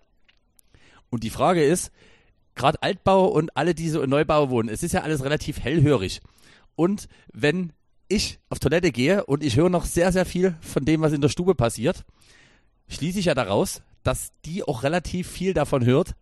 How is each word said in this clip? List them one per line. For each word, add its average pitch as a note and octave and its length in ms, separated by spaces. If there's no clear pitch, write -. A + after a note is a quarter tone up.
Und A#2 120
die A2 80
Frage D#3 340
ist, E3 280
grad - 280
Altbau F#3+ 440
und D#3 300
alle, E3 180
die E3 140
so D3+ 140
in C3 80
Neubau D3+ 400
wohnen, A#2 180
es A2 140
ist E3+ 100
ja F#3 100
alles D3 220
relativ D3 360
hellhörig. C3+ 600
Und - 340
wenn D#3 400
ich - 300
auf - 80
Toilette E3+ 320
gehe C3+ 360
und C#3+ 180
ich A2+ 120
höre E3+ 140
noch F3 140
sehr, F3 280
sehr F3+ 140
viel F3+ 340
von - 240
dem, D#3 160
was D#3 120
in D3 80
der D3 80
Stube F3+ 260
passiert, A#2 500
schließe F3+ 320
ich E3+ 60
ja D#3+ 80
daraus, B2 480
dass - 280
die E3+ 200
auch B2 200
relativ F3 440
viel F#3 260
davon C#3+ 300
hört, C3 380